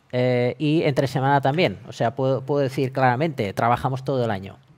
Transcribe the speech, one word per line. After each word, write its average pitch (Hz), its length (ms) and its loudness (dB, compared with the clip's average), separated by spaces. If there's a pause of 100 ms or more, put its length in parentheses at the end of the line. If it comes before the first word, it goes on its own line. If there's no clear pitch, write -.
(140)
eh, 123 440 2
y 151 260 2
entre 139 240 2
semana 139 340 2
también. 135 440 0
O - 60 -14
sea, 117 240 -2
puedo, 131 260 0
puedo 143 200 -2
decir 131 320 -2
claramente, 131 600 0
trabajamos 127 520 0
todo 131 180 0
el 113 80 0
año. 98 240 -8 (220)